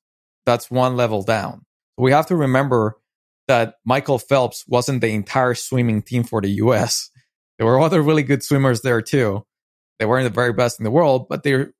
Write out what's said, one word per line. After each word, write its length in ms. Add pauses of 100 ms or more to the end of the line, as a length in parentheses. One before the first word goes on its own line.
(440)
that's 260
one 260
level 260
down. 420 (320)
We 160
have 140
to 100
remember 640 (500)
that 360
Michael 340
Phelps 500
wasn't 320
the 80
entire 460
swimming 480
team 220
for 160
the 100 (120)
U 120
S. 360 (480)
There 80
were 140
other 220
really 200
good 200
swimmers 400
there 180
too. 460 (520)
They 60
weren't 200
the 100
very 180
best 260
in 60
the 60
world, 380
but 140
they're 360